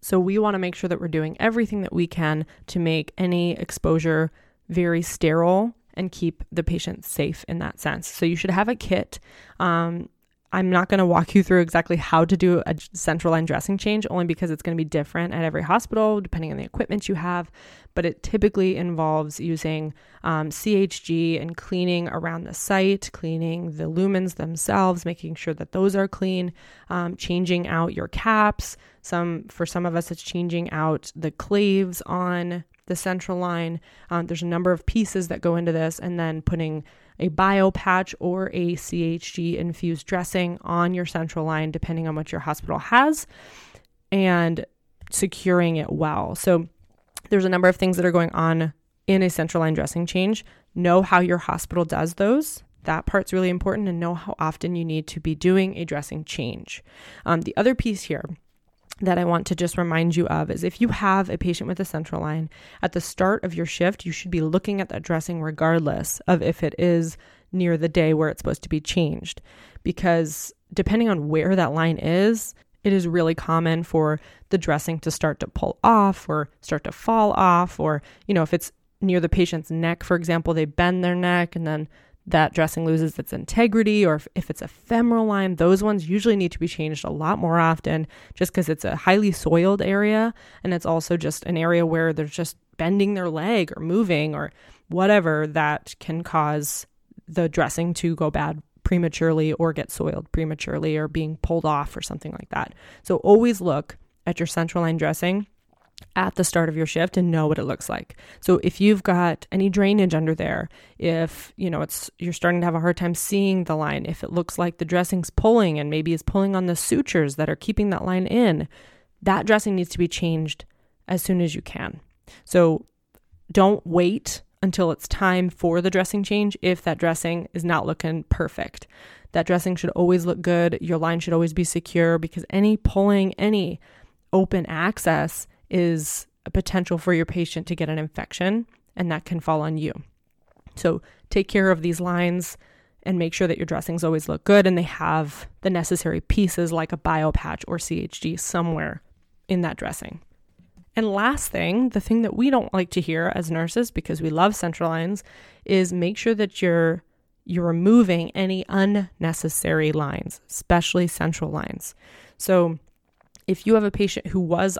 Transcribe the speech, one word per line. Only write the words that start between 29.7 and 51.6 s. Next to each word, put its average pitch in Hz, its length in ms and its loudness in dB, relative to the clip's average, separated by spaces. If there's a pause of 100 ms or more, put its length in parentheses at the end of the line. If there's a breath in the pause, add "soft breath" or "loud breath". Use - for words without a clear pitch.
of 170 120 0
us, 170 140 -4
it's 165 120 -10
changing 170 480 -4
out 156 460 -2
the 160 160 -6
claves 196 720 0
on 175 600 -4 (220)
the 180 100 -4
central 185 420 -4
line. 170 420 -4 (300 soft breath)
Um, 170 160 -2
there's 170 160 -6
a 175 40 -4
number 175 240 0
of 170 160 -2
pieces 190 420 0
that - 120 -6
go 170 160 2
into 170 160 0
this, 160 260 -2
and 175 220 -6
then 160 200 -2
putting 156 440 -4 (340 soft breath)
a 185 100 0
bio 190 420 4
patch 185 500 -2
or 185 320 -2
a 175 240 -2
C 170 260 -4
H 165 300 -4
G 170 240 -4
infused 165 500 -4
dressing 180 540 -2
on 175 320 0
your 180 140 -4
central 160 400 -4
line, 156 240 -2
depending 165 360 -4
on 160 80 -4
what 156 160 -6
your 165 120 -8
hospital - 360 -6
has, 285 480 2 (840 loud breath)
and 175 540 2 (440)
securing 175 680 2
it 151 140 -4
well. 151 440 -2
So 170 340 2 (640)
there's 190 160 4
a - 20 2
number 180 200 4
of 185 80 4
things 185 200 2
that 180 100 2
are 175 60 4
going 170 180 4
on 165 420 0 (360)
in 190 140 4
a 185 80 2
central 165 320 -2
line 160 120 2
dressing 165 320 -2
change. 190 380 -2 (300 soft breath)
Know 175 280 6
how 185 160 4
your 180 200 2
hospital - 460 -2